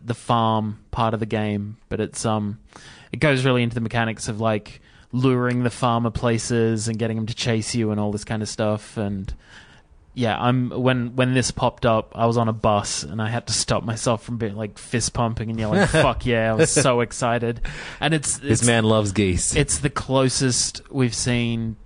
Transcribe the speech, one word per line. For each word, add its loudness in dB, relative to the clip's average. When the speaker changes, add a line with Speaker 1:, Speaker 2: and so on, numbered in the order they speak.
Speaker 1:
the -6
farm 0
part 0
of -2
the -4
game, -4
but -4
it's, -4
um, -2
it -8
goes 2
really 4
into 0
the -2
mechanics -2
of, -4
like, -2
luring 2
the 2
farmer 2
places 0
and -2
getting -2
him -4
to -6
chase -2
you 2
and 0
all 0
this -4
kind -4
of -4
stuff. -4
And -4
yeah, 0
I'm, 2
when, 0
when 2
this 2
popped 0
up, 2
I 0
was 2
on 2
a 2
bus 0
and -6
I -2
had -6
to -4
stop 0
myself -2
from -8
being, -4
like, -8
fist -4
pumping -2
and -4
yelling, 2
Speaker 2:
<laughs> -
Speaker 1:
"Fuck 2
yeah." 2
I 2
was 4
so 4
excited. -2
And 0
it's, -2
Speaker 2:
This 0
Speaker 1:
it's 2
Speaker 2:
man 4
loves 4
geese. 2
Speaker 1:
it's 0
the 0
closest 0
we've 0
seen -2